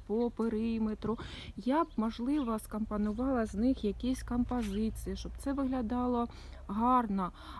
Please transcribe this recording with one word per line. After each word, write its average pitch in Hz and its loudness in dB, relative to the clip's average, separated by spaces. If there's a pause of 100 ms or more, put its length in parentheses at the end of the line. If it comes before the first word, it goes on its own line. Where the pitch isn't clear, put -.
по 226 2
периметру. 220 0 (380)
Я 269 2
б, 311 0 (100)
можливо, 233 0
скомпонувала 220 0
з 208 -6
них 247 2
якісь 240 0
композиції, 220 0
щоб - -8
це 277 -2
виглядало 247 2 (400)
гарно. 214 4 (280)